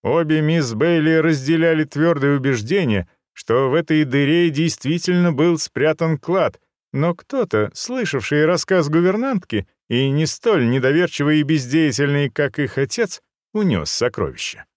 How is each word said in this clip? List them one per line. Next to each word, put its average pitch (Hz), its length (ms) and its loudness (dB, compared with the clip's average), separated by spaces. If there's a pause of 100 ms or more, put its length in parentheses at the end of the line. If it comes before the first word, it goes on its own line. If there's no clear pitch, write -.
Обе 156 380 0
мисс 151 320 0
Бейли 160 420 2
разделяли 160 680 2
твёрдое 143 520 0
убеждение — 127 720 0 (260)
что 127 360 0
в 127 40 0
этой 156 320 2
дыре 143 440 2
действительно 170 840 0
был 160 240 2
спрятан 156 600 -2
клад, 165 440 -2 (320)
но 160 220 0
кто-то, 165 580 -2
слышавший 151 720 -2
рассказ 170 440 0
гувернантки 180 800 -2 (220)
и 131 200 0
не 147 180 0
столь 156 420 0
недоверчивый 147 680 2
и 147 40 2
бездеятельный, 143 840 0
как 143 300 -4
их 143 180 -4
отец, 139 440 -4 (320)
унёс 151 360 0
сокровища. - 760 -6 (120)